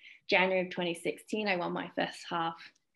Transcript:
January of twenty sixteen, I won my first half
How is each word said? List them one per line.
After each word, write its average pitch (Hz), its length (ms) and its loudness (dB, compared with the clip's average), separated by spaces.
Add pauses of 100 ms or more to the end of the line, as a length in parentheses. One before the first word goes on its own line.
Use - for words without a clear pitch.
(300)
January 185 360 6
of 180 60 -6
twenty 175 240 0
sixteen, - 520 -4
I 190 80 4
won 170 160 0
my 180 240 -2
first - 240 -2 (100)
half 165 260 -2 (400)